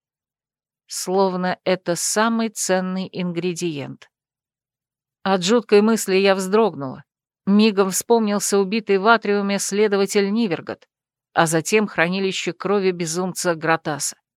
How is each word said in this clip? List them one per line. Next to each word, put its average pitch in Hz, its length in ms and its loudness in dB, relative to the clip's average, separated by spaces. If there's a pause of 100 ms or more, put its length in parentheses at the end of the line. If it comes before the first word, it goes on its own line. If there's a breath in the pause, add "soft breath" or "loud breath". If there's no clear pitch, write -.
(880)
Словно 185 800 -2
это 180 320 0
самый 226 540 0
ценный 185 600 -2
ингредиент. 170 1000 -6 (1120)
От 190 200 0
жуткой 214 380 4
мысли 214 360 2
я 196 180 4
вздрогнула. 185 680 -2 (420)
Мигом 202 460 4
вспомнился 208 680 0
убитый 202 400 0
в 190 80 0
атриуме 202 520 2
следователь 202 720 0
Нивергот, 175 560 -4 (520)
а 165 80 4
затем 170 400 0
хранилище 185 680 -2
крови 190 380 0
безумца 175 640 -4
Гратаса. 160 640 -2 (200)